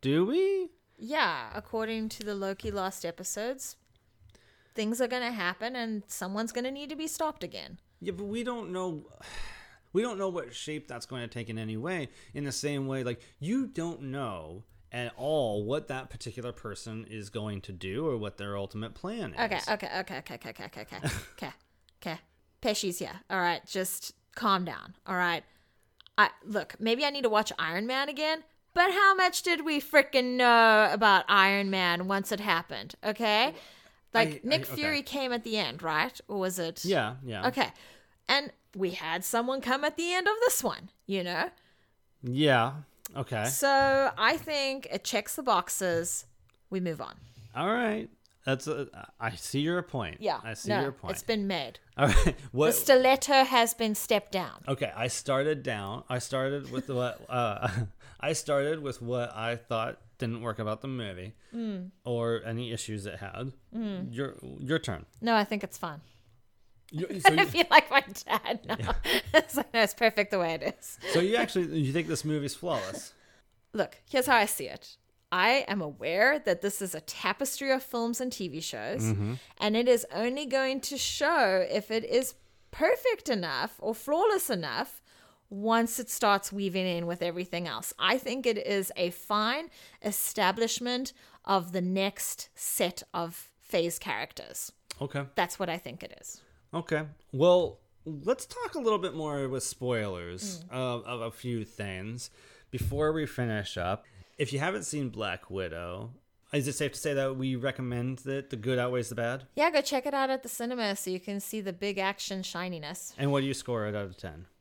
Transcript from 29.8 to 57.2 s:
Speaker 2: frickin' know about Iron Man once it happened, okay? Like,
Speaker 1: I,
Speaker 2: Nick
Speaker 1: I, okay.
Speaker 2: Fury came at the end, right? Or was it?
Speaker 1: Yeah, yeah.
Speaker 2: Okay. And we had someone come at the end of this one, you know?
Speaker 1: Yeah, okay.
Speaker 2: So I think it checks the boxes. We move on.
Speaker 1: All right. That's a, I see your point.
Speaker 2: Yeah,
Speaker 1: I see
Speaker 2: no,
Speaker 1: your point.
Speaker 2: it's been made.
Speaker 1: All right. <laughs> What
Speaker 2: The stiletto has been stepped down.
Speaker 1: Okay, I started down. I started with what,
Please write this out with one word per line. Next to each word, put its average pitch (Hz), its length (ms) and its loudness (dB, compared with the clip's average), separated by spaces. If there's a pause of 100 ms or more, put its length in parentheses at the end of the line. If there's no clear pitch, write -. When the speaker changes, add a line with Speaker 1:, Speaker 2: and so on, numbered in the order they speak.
Speaker 2:
frickin' 262 560 4
know 226 560 10
about 202 380 8
Iron 196 400 6
Man 180 400 2
once 196 240 0
it 196 80 -2
happened, 165 600 -2
okay? 220 500 2 (600)
Like, 160 220 4
Speaker 1:
I, 208 120 -8
Speaker 2:
Nick 302 140 2
Speaker 1:
I, - 120 -6
okay. 294 80 -4
Speaker 2:
Fury 294 200 0
came 262 320 -4
at 233 120 -4
the 220 120 -2
end, 156 260 -2
right? 160 440 0
Or 202 120 -4
was 185 200 0
it? 165 260 -4
Speaker 1:
Yeah, 131 300 2 (100)
yeah. 113 220 -2
Speaker 2:
Okay. 254 220 0 (600)
And 285 220 2 (240)
we 185 160 0
had 170 340 -4
someone 247 360 0
come 254 220 0
at 302 140 0
the 339 160 -2
end 370 140 2
of 415 140 4
this 494 220 4
one, 185 260 -4 (160)
you 190 180 0
know? 180 260 0 (760)
Speaker 1:
Yeah, 131 500 4 (420)
okay. 117 300 -2
Speaker 2:
So 269 720 4
I 240 200 4
think 277 540 -4
it 190 120 -6
checks - 320 -2
the 302 80 -8
boxes. 180 840 0 (440)
We 190 100 -4
move 170 220 -4
on. - 140 -12 (400)
Speaker 1:
All 147 160 0
right. 226 380 0 (360)
That's 135 220 -2
a, 139 200 -4 (320)
I 113 120 -2
see - 300 -4
your 170 200 0
point. 101 380 -6
Speaker 2:
Yeah, 170 240 -2
Speaker 1:
I 113 100 -8
see - 160 -8
Speaker 2:
no, 202 120 2
Speaker 1:
your 139 100 -2
point. 95 220 -6
Speaker 2:
it's - 100 -8
been 208 240 -2
made. 156 320 -4 (180)
Speaker 1:
All 139 100 6
right. - 360 8
<laughs> - 80 -14
What 147 160 4
Speaker 2:
The 240 60 6
stiletto 262 680 6
has 254 300 4
been 220 220 0
stepped - 360 0
down. 180 360 -4
Speaker 1:
Okay, 131 280 -2
I 117 120 -2
started 139 560 0
down. 110 460 -4
I 127 100 -2
started 135 520 -2
with 131 180 -4
what, 123 360 -2